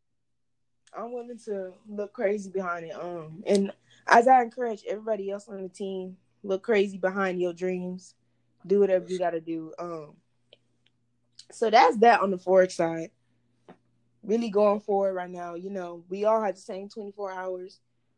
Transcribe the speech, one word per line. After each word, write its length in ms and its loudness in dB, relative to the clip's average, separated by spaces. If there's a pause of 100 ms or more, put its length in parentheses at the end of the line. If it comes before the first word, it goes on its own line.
(920)
I'm 200 -10
willing 340 -12
to 260 -8 (140)
look 260 -8
crazy 380 -2
behind 360 -4
it. 60 -10
Um, 540 -10
and 260 2 (340)
as 220 8
I 140 8
encourage 440 -6
everybody 440 -4
else 180 -10
on 140 -12
the 60 -10
team, 500 -10 (240)
look 200 -4
crazy 360 0
behind 420 -2
your 120 -2
dreams. 600 -8 (520)
Do 140 4
whatever 280 2
you 100 -4
gotta 220 -2
do. 380 -10
Um, 380 -12 (1300)
so 200 -2
that's 280 8
that 220 8
on 100 0
the 80 -2
Forex 340 4
side. 380 -4 (1120)
Really 280 0
going 300 4
for 280 0
it 40 -2
right 180 -6
now. 240 -10
You 160 -10
know, 400 -10
we 140 -4
all 180 4
have 140 -2
the 40 -20
same 300 -12
twenty-four 420 -10
hours. 480 -10 (380)